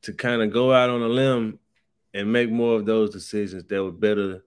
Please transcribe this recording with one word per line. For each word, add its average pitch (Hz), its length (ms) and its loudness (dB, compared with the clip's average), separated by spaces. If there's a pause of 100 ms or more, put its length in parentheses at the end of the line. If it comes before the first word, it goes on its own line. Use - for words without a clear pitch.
to 107 120 -12
kinda 120 340 -2
go 120 240 2
out 123 180 6
on 120 120 -2
a 117 60 -2
limb 123 520 0 (540)
and 101 180 -2
make 120 180 2
more 117 260 2
of 104 100 -2
those 110 240 2
decisions 95 560 -8
that 98 180 -4
would 90 160 -8
better 101 480 0